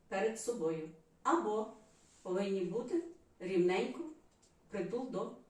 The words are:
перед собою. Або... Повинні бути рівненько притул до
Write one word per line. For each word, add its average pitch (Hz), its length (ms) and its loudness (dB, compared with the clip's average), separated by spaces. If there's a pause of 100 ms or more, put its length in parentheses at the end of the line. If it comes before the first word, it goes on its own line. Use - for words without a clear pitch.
перед 214 320 0
собою. 160 500 -2 (340)
Або... 220 440 2 (540)
Повинні 190 400 0
бути 226 420 0 (360)
рівненько 185 600 2 (720)
притул 208 420 -4
до 226 200 -4 (180)